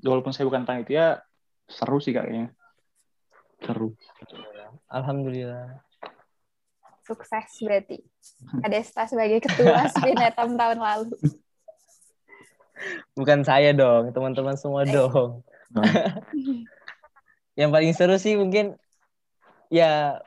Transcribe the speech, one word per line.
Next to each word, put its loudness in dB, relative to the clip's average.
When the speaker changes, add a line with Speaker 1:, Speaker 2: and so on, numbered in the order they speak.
Speaker 1:
walaupun -2
saya -4
bukan -2
panitia, -2
seru -4
sih, -4
Kak, -4
kayaknya. -8
Seru. -6
Speaker 2:
Alhamdulillah. -8
Speaker 3:
Sukses -10
berarti. -4
Ada -2
Esta -6
sebagai 0
ketua 4
Speaker 2:
<laughs> -4
Speaker 3:
Spinetam 0
tahun 0
lalu. -4
Speaker 2:
Bukan 4
saya 6
dong, 4
teman-teman -4
semua -6
Speaker 3:
Eh. 0
Speaker 2:
dong. 0
Speaker 1:
Hmm. -2
Speaker 2:
<laughs> -18
Yang 4
paling 4
seru 4
sih 0
mungkin, 0
ya, 2